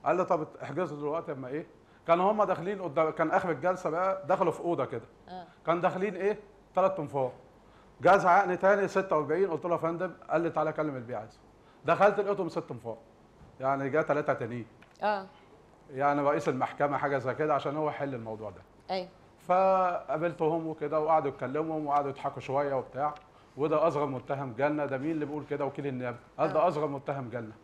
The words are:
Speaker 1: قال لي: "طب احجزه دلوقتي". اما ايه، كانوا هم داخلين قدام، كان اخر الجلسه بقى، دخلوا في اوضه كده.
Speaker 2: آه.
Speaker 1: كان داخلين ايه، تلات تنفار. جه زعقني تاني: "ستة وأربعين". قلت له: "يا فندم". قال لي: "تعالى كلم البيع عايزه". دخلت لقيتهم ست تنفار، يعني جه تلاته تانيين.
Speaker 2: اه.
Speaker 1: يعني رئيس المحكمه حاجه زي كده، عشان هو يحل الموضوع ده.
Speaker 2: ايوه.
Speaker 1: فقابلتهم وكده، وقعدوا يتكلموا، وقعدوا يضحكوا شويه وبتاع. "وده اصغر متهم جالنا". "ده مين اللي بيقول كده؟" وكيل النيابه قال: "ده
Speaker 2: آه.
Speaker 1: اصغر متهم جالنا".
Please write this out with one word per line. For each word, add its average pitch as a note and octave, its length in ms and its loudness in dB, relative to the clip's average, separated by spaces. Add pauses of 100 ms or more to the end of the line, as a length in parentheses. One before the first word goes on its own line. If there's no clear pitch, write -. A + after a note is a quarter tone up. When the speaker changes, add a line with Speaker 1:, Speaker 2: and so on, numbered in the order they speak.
Speaker 1:
قال D#3 120 4
لي: F3+ 80 2
"طب D#3 220 0 (160)
احجزه D3 340 -4
دلوقتي". D3+ 360 -4
اما C3 160 -8
ايه، D3 180 -8 (400)
كانوا F3+ 260 6
هم G#3 120 4
داخلين F#3 380 -2
قدام، D#3+ 280 2
كان D#3+ 200 0
اخر F#3 200 2
الجلسه E3+ 400 0
بقى، F#3+ 380 -2
دخلوا F3+ 240 2
في - 80 -8
اوضه D#3+ 240 0
كده. A#2 220 -8 (220)
Speaker 2:
آه. F3+ 160 -14 (220)
Speaker 1:
كان E3+ 140 2
داخلين F#3 360 0
ايه، G3+ 220 0 (360)
تلات F#3+ 220 2
تنفار. C3+ 360 -2 (680)
جه F3 160 8
زعقني F3+ 400 4
تاني: G3 320 4
"ستة F#3+ 280 0
وأربعين". E3 340 0
قلت D#3 140 -4
له: F3 80 0
"يا D#3 40 2
فندم". E3+ 360 -4 (180)
قال D#3+ 100 2
لي: E3 100 -2
"تعالى D#3 220 -2
كلم D3+ 240 -4
البيع A#2+ 220 -8
عايزه". A2 200 -14 (460)
دخلت G3 360 4
لقيتهم F#3+ 280 -2
ست E3+ 100 -4
تنفار، A#2 380 -10 (640)
يعني C3+ 300 0
جه D3+ 120 4
تلاته D3 300 0
تانيين. A#2+ 340 -4 (360)
Speaker 2:
اه. G3 240 -2 (640)
Speaker 1:
يعني C#3+ 300 2
رئيس D3 280 2
المحكمه C3 500 -2
حاجه C#3 200 0
زي B2 160 -2
كده، D3+ 200 0
عشان C#3 220 -2
هو D3+ 120 -2
يحل C#3 260 -6
الموضوع A2 360 -10
ده. F#2 120 -20 (280)
Speaker 2:
ايوه. F#3 180 -4 (400)
Speaker 1:
فقابلتهم F3 1160 2
وكده، D#3 340 -2
وقعدوا D#3 300 4
يتكلموا، D3+ 600 -4
وقعدوا C#3+ 200 2
يضحكوا C3 300 -6
شويه C#3 340 0
وبتاع. C3+ 400 -2 (420)
"وده D#3 320 2
اصغر C#3+ 180 0
متهم C3+ 520 -6
جالنا". D3 280 2
"ده C3 120 -2
مين D3+ 120 -4
اللي D3+ 140 -2
بيقول C#3+ 260 -6
كده؟" C#3+ 160 -2
وكيل C#3 200 -6
النيابه B2 300 -4 (220)
قال: D3+ 140 0
"ده D#3 80 4
Speaker 2:
آه. E3+ 80 6
Speaker 1:
اصغر D3+ 180 0
متهم C#3 440 -6
جالنا". A2 220 -8 (100)